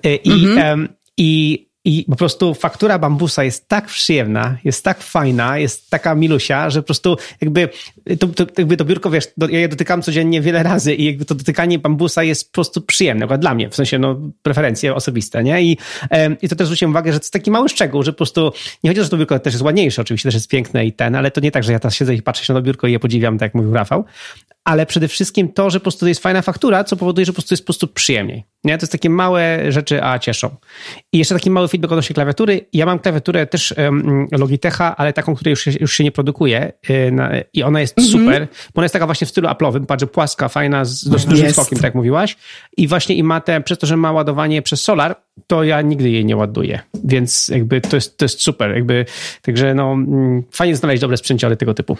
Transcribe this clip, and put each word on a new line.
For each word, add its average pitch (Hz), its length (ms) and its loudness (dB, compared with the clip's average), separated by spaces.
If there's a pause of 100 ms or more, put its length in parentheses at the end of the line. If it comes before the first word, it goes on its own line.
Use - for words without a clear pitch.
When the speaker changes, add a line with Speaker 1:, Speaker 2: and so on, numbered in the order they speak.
Speaker 1:
Y, 143 100 2
i, - 160 2
Speaker 2:
Mhm. 196 280 4
Speaker 1:
em, 151 300 0 (280)
i, 156 500 0 (180)
i 156 240 2
po 131 60 2
prostu 170 380 0
faktura 185 460 0
bambusa 151 440 0
jest 131 240 -4
tak 208 180 0
przyjemna, 120 760 -2
jest 135 200 -4
tak - 200 -2
fajna, 131 540 0
jest 147 320 -4
taka 160 260 0
milusia, 156 540 0
że 147 120 0
po - 40 -8
prostu 160 320 0 (240)
jakby 156 280 0 (500)
to, 190 80 2
to, 175 180 -2 (120)
jakby 170 200 2
to 156 80 0
biurko, 190 240 0
wiesz, 156 180 0 (100)
do-, 160 120 0
ja 165 100 0
je 170 80 2
dotykam 165 340 -2
codziennie 165 400 0
wiele 165 220 2
razy 170 320 0
i 147 100 0
jakby 147 200 -2
to 156 100 -2
dotykanie 165 440 0
bambusa 156 440 0
jest 160 280 -2
po - 20 -20
prostu 165 280 -2
przyjemne, 113 440 -2
akurat 131 160 0
dla 156 140 0
mnie, 110 140 -2
w - 60 -12
sensie, 135 240 0
no, 135 200 0 (220)
preferencje 135 540 0
osobiste, 117 480 -4
nie? 170 200 2
I, 170 140 2 (320)
em, 156 320 2
i 180 80 -2
to 175 60 -2
też 165 120 0
zwróciłem 165 240 0
uwagę, 160 220 0
że 151 60 0
to - 40 -10
jest - 100 -12
taki 202 180 -2
mały 247 180 2
szczegół, 139 340 0
że 151 100 0
po - 40 -10
prostu 160 340 0 (320)
nie 160 60 4
chodzi 185 100 2
o 208 40 2
to, - 20 2
że 147 40 -4
to 170 80 0
biurko 151 220 2
też 131 140 -2
jest 120 100 -2
ładniejsze, 151 380 2
oczywiście 113 260 -2
też 123 60 2
jest 110 160 -2
piękne 120 360 0
i 110 80 -2
ten, 117 220 0
ale 135 160 0
to 151 100 -2
nie 147 100 0
tak, 131 120 0
że 110 80 0
ja 117 80 2
teraz 117 160 -2
siedzę 131 200 0
i 110 60 -2
patrzę - 240 -4
się 135 80 0
na 131 60 2
to 127 40 -4
biurko 127 240 0
i 123 40 2
je 117 80 0
podziwiam, 113 380 0
tak 113 100 -2
jak 107 80 -6
mówił 110 180 2
Rafał, 120 320 0 (580)
ale 160 220 2
przede 160 220 0
wszystkim 180 420 -2
to, 196 200 0
że 185 100 -2
po - 40 -12
prostu - 160 -4
to 175 80 0
jest 175 140 0
fajna 185 200 0
faktura, 196 420 0
co 196 120 -2
powoduje, 180 300 0
że 185 60 -2
po 180 40 -6
prostu - 180 -2
jest 170 100 -4
po - 20 -18
prostu - 220 -2
przyjemniej, 107 560 -4 (200)
nie? 151 140 0
To 170 60 -4
jest 160 80 -8
takie 165 180 0
małe 165 600 0
rzeczy, 143 320 0
a 127 160 0
cieszą. 120 360 -4 (580)
I 165 40 4
jeszcze 160 180 2
taki 185 140 0
mały 180 180 2
feedback 165 240 -2
odnośnie 160 220 -2
klawiatury. 147 600 0
Ja 156 120 2
mam 180 140 0
klawiaturę 165 480 0
też, - 300 -4
em, 143 540 0
Logitecha, 143 640 0
ale 147 160 0
taką, 156 220 -2
której 160 160 -2
już 135 120 0
się, 143 160 0
już 151 140 0
się 156 100 2
nie 143 80 2
produkuje, 135 600 0 (180)
y, 131 220 2
na, 131 180 0 (240)
i 127 100 0
ona 151 180 2
jest 139 180 0
Speaker 2:
Mhm. 254 200 4
Speaker 1:
super, 226 280 2 (280)
bo - 40 0
ona 170 60 2
jest - 80 -2
taka 165 120 2
właśnie 160 220 -2
w - 20 -8
stylu 165 180 0
Apple'owym, 135 380 0
patrz, 139 160 -2
że 139 60 -2
płaska, 143 420 -2
fajna, 143 360 0
z 127 180 -8
dość 143 200 2
Speaker 2:
Mhm. - 60 -2
Speaker 1:
dużym 151 160 6
Speaker 2:
Jest. 147 140 2
Speaker 1:
skokiem, - 180 0
tak 143 60 0
jak 127 120 0
mówiłaś. 139 420 0 (400)
I 160 100 4
właśnie 180 280 0
i 165 80 2
ma 160 180 2
te, 160 200 0
przez 175 160 -4
to, 151 100 -2
że 160 100 2
ma 160 140 2
ładowanie 151 500 0
przez - 200 -4
solar, 165 340 0 (320)
to 165 160 2
ja 156 180 2
nigdy 143 280 2
jej 113 160 2
nie 107 120 2
ładuję, 107 420 -2 (240)
więc 127 440 0
jakby 127 340 0
to - 160 0
jest, - 200 -4
to 147 80 2
jest - 160 -2
super, 107 340 0
jakby, 120 300 0 (360)
także 131 320 2
no, 135 200 0
mm, 135 580 0
fajnie 175 240 0
znaleźć 135 260 0
dobre 123 160 0
sprzęciory 117 400 0
tego 113 160 -2
typu. - 260 -4